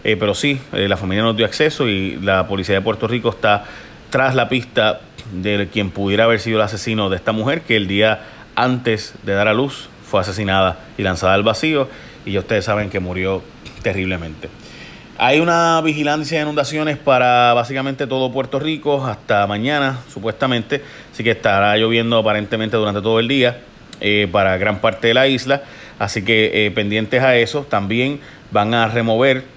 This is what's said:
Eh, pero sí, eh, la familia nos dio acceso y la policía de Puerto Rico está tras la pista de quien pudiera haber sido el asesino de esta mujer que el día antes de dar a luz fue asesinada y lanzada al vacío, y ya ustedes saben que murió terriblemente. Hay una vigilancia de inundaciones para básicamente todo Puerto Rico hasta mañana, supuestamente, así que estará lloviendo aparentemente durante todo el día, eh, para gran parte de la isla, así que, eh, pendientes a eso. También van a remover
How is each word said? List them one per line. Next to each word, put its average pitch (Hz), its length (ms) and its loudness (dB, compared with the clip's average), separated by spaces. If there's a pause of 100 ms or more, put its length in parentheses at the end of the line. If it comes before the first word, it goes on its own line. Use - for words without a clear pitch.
Eh, 107 160 0
pero 101 140 2
sí, 143 260 -2 (140)
eh, 98 160 0
la 98 80 0
familia 98 260 -2
nos 113 140 0
dio 110 80 2
acceso 147 420 0
y 95 300 -2
la 95 300 0
policía 98 260 -2
de 95 80 2
Puerto 107 260 -2
Rico 117 220 0
está 104 360 0 (440)
tras 131 240 2
la 120 160 0
pista 113 520 0 (300)
de 98 400 -2
quien 98 200 -2
pudiera 101 320 0
haber 113 160 4
sido 110 180 -2
el 107 60 4
asesino 107 460 -2
de 92 80 0
esta 110 140 -2
mujer 123 300 -2
que 120 140 -2
el 101 120 0
día 104 360 2 (320)
antes 120 580 -2 (100)
de 101 100 -2
dar 101 140 2
a 110 60 4
luz 135 360 -2 (200)
fue 104 100 2
asesinada 95 600 0 (180)
y - 60 -4
lanzada 92 320 2
al 101 80 2
vacío, 135 440 0 (380)
y 95 60 -8
ya 98 80 0
ustedes 101 260 -2
saben 104 240 -2
que 98 100 -4
murió 92 440 -4 (400)
terriblemente. 92 680 -6 (680)
Hay 131 220 4
una 165 420 4
vigilancia 151 580 -2
de 151 40 -2
inundaciones 151 540 -4
para 123 560 4
básicamente 131 540 -2
todo 131 240 0
Puerto 135 280 -2
Rico 147 460 -2
hasta 104 400 0
mañana, 127 540 -2 (120)
supuestamente, 117 720 -2 (320)
así - 100 -8
que 117 80 2
estará 104 460 2
lloviendo 117 400 2
aparentemente 107 580 0
durante 104 260 0
todo 110 180 2
el 117 80 0
día, 123 320 2 (420)
eh, 104 280 2
para 95 280 2
gran 101 240 -2
parte 113 280 0
de 113 40 4
la 131 140 4
isla, 135 340 0 (380)
así 104 260 -4
que, 107 400 2
eh, 101 60 -2
pendientes 107 500 0
a 131 160 4
eso. 135 320 0
También 120 500 0 (300)
van 107 240 0
a 117 140 2
remover 120 560 2 (140)